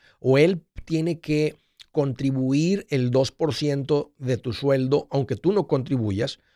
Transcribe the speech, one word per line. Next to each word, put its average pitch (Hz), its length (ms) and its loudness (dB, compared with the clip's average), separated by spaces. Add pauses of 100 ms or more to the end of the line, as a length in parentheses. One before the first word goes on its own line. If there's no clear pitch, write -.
(200)
o 131 180 4
él 170 260 2 (220)
tiene 160 340 -2
que 151 360 -2 (360)
contribuir 139 1000 0
el 127 200 0
dos 131 220 2
por 151 220 -2
ciento 143 640 -2
de 127 180 -2
tu 120 160 -6
sueldo, 135 580 0
aunque 127 260 -2
tú 165 160 0
no 202 140 0
contribuyas, 123 760 -2 (160)